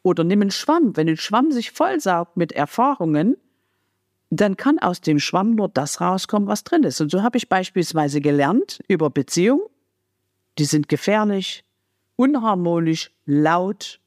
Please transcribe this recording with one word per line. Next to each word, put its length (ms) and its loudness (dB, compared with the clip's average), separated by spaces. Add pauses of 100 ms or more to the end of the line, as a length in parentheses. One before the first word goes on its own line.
Oder 220 0
nimm 180 2
einen 100 0
Schwamm. 440 2
Wenn 140 0
ein 80 0
Schwamm 340 0
sich 200 -4
vollsaugt 640 -2
mit 140 0
Erfahrungen, 840 0 (920)
dann 260 0
kann 240 0
aus 220 -2
dem 180 2
Schwamm 360 0
nur 120 0
das 320 -4
rauskommen, 480 -2
was 160 -4
drin 200 0
ist. 180 -2
Und 100 -2
so 120 0
habe 140 0
ich 120 -4
beispielsweise 720 -2
gelernt 680 0
über 220 2
Beziehungen, 540 0 (920)
die 80 0
sind 240 -2
gefährlich, 760 -2 (520)
unharmonisch, 960 0 (140)
laut. 800 0